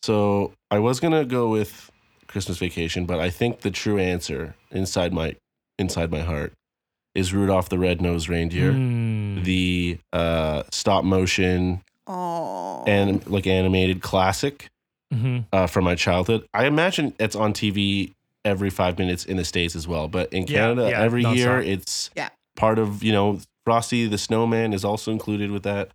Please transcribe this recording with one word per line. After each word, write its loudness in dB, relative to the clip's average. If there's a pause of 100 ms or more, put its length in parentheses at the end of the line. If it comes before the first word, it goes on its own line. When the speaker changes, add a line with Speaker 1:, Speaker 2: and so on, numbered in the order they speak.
Speaker 1:
So 2 (180)
I 4
was 2
gonna 2
go 0
with -2 (360)
Christmas -6
Vacation, -4
but -2
I 0
think -2
the -2
true -2
answer -4 (160)
inside -2
my, -2 (440)
inside -2
my -2
heart -4 (640)
is 0
Rudolph 4
the -2
Red-Nosed 0
Reindeer, 0
Speaker 2:
Mm. -2
Speaker 1:
the, 0 (140)
uh, 0
stop 2
motion 2 (240)
Speaker 3:
Aw. -6
Speaker 1:
and, 2
like, 0
animated 4
classic, 0 (420)
Speaker 2:
Mm-hmm. -2 (140)
Speaker 1:
uh, 4
from 0
my 2
childhood. 0
I 4
imagine 2
it's 0
on 0
T 0
V 0 (320)
every 0
five 0
minutes -2
in -4
the -2
States -2
as -8
well, -2
but -4
in -2
Speaker 2:
Yeah, -2 (160)
Speaker 1:
Canada, 2
Speaker 2:
yeah, 0
Speaker 1:
every 2
Speaker 2:
nonstop. 4
Speaker 1:
year 2
it's -4
Speaker 3:
Yeah. -6 (260)
Speaker 1:
part 2
of, -2
you 2
know, 2 (240)
Frosty 2
the -2
Snowman 0
is -2
also -2
included -4
with -6
that. -4